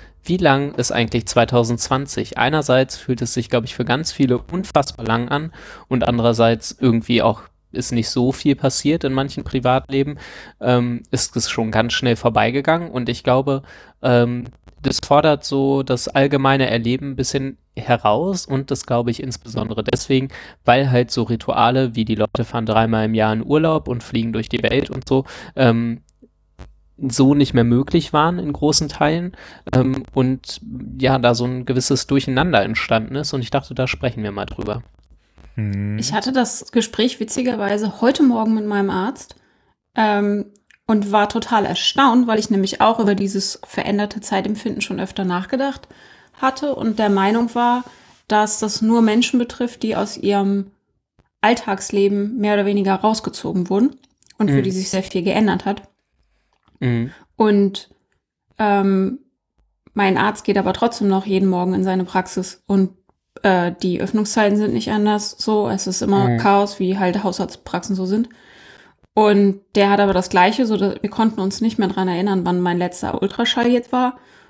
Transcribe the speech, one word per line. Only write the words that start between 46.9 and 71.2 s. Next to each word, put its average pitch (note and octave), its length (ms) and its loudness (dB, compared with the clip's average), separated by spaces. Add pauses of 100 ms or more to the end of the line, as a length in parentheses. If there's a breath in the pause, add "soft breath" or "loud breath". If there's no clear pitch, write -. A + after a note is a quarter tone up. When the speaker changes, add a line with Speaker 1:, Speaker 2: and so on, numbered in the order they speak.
Speaker 3:
der G#3+ 120 2
Meinung A3 460 2
war, A#3+ 280 0 (460 loud breath)
dass G#3+ 300 2
das G#3 220 -4
nur A3+ 200 4
Menschen A3+ 360 2
betrifft, A#3+ 460 -6
die A3 140 -2
aus G#3 180 -4
ihrem G3 560 0 (680)
Alltagsleben G3+ 960 0
mehr G#3 180 0
oder G3+ 100 2
weniger G3 300 2
rausgezogen F#3+ 720 -2
wurden G#3+ 260 2 (420)
und G#3 120 2
für C#3 80 4
Speaker 1:
Mhm. C3 60 4
Speaker 3:
die F#3+ 80 -2
sich F#3+ 180 -4
sehr F#3+ 140 -2
viel F#3 200 -4
geändert G3+ 420 2
hat. G3 180 -4 (960)
Speaker 1:
Mhm. A#2+ 320 0 (240 loud breath)
Speaker 3:
Und, G3+ 540 2 (680)
ähm, G3 600 2 (760)
mein F#3+ 240 2
Arzt G#3 280 0
geht G3+ 120 2
aber F#3 160 0
trotzdem A3+ 340 -2
noch F#3+ 180 2
jeden F#3+ 240 2
Morgen F3+ 240 0
in F#3+ 100 0
seine F#3 200 0
Praxis F#3 640 -6
und, F#3+ 240 2 (520)
äh, F3+ 280 2 (100)
die F3+ 200 0
Öffnungszeiten G#3 560 0
sind G#3+ 160 0
nicht A3 180 -4
anders G#3 480 0
so. G#3+ 300 0
Es G3 180 -4
ist F#3 140 -4
immer G3 280 2
Speaker 1:
Mhm. A#2+ 80 2
Speaker 3:
Chaos, G3+ 420 2
wie F#3+ 180 0
halt G3+ 260 -2
Hausarztpraxen F#3 720 -6
so F#3 100 -4
sind. A3 240 -2 (840 loud breath)
Und G3+ 480 4 (140)
der G3+ 140 6
hat G3+ 100 4
aber G3 140 4
das F3+ 160 0
Gleiche, G#3 380 4
so G#3+ 100 0
dass F#3+ 240 -2
wir G3+ 80 -4
konnten A3 300 0